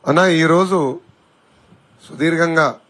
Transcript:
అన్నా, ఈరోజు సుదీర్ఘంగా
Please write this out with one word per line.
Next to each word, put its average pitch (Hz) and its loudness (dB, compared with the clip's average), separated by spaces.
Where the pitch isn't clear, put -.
అన్నా, 165 2
ఈరోజు 180 2
సుదీర్ఘంగా 165 0